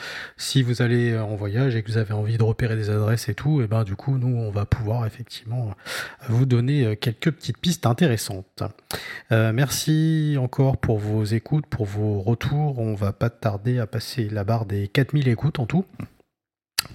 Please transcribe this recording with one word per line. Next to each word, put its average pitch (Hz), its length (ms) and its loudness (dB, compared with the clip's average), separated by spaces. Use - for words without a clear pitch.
si - 260 0
vous 120 180 0
allez, 120 300 2
euh, 113 120 0
en 107 120 -4
voyage 110 400 0
et 110 80 0
que 113 80 -6
vous 110 60 0
avez 107 160 0
envie 107 240 0
de 110 60 4
repérer 113 320 0
des 107 140 -2
adresses 107 380 2
et 107 60 -2
tout, 147 280 2
et 110 60 0
ben, 110 160 2
du 98 120 -4
coup, 135 220 -2
nous, 123 180 0
on 113 160 -2
va 104 140 0
pouvoir 113 400 0
effectivement, 113 640 -6
euh, - 600 -12
vous 117 160 4
donner, 127 400 4
euh, 107 100 0
quelques 117 360 -2
petites - 260 -8
pistes 170 280 -2
intéressantes. 113 760 0
Euh, 113 220 4
merci 151 840 2
encore 131 380 2
pour 107 220 2
vos 107 260 0
écoutes, 117 400 0
pour - 200 -4
vos 104 360 -2
retours. 135 580 0
On 110 160 -2
va 101 180 0
pas 117 160 0
tarder 110 500 -2
à 110 80 -2
passer 107 420 -4
la 107 140 -2
barre 110 220 0
des 101 220 -2
quatre - 260 0
mille 143 140 2
écoutes 123 320 0
en 127 60 0
tout. 175 200 0